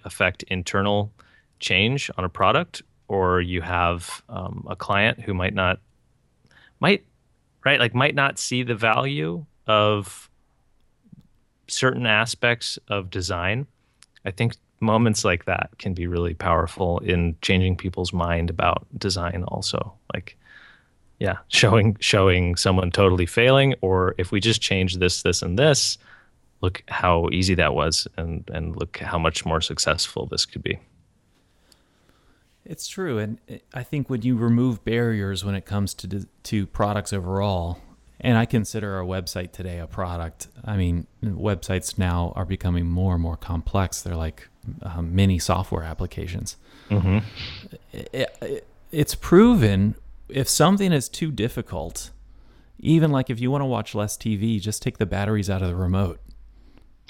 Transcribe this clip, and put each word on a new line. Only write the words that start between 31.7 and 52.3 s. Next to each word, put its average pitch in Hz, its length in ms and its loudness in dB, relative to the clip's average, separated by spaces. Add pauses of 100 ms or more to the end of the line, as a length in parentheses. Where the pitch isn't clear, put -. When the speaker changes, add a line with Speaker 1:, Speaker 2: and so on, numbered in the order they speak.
Speaker 2:
It's - 220 -14
true. 160 320 -4
And 107 220 -4 (340)
I 123 80 -10
think 139 260 -4
when 123 140 -2
you 127 140 2
remove 117 480 4
barriers 107 600 0
when 101 120 0
it 95 80 -8
comes 101 300 -2
to, 95 340 -8 (160)
to 104 220 0
products 104 460 -2
overall, 92 640 -2 (400)
and 120 200 4
I 117 80 4
consider 104 500 -2
our 92 80 -4
website 92 480 -6
today 90 260 -10
a 82 80 -8
product. 87 640 -8 (160)
I 107 140 -2
mean, 87 280 0 (160)
websites 95 760 -2
now 87 360 0
are 92 120 -4
becoming 87 400 -2
more 90 260 2
and 87 100 0
more 82 140 -4
complex. 87 640 -4
They're 85 160 -6
like, 80 320 -8 (340)
uh, 85 200 -6
mini 92 360 4
software 87 440 0
applications. 87 720 -8 (320)
Speaker 1:
Mm-hmm. 95 300 4 (760)
Speaker 2:
It, - 480 -6
it, - 260 -8 (240)
it's 151 240 0
proven 120 800 6 (340)
if 135 180 -2
something 185 440 4
is 139 180 0
too 160 200 -6
difficult, 101 800 -6 (680)